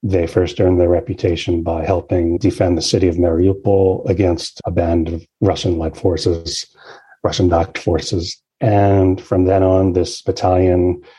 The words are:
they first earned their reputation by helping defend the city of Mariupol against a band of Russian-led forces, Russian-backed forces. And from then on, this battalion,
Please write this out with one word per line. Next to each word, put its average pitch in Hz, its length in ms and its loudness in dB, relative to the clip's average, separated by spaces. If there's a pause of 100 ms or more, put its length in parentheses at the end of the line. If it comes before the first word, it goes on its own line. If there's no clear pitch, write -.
they 92 240 0
first 87 340 -2
earned 90 220 4
their 87 80 2
reputation 87 720 -2
by 82 240 -4
helping 87 540 -2
defend 90 360 0
the 80 60 -2
city 92 260 0
of 82 100 0
Mariupol 92 920 0
against 87 560 -2
a 87 60 -6
band 85 380 0
of 82 140 -8 (180)
Russian-led 82 540 -2
forces, 82 720 -4 (580)
Russian-backed 85 540 0
forces. 87 580 -4 (240)
And 98 600 2
from 92 240 0
then 95 160 2
on, 92 320 2
this 87 300 -4
battalion, 90 760 2 (200)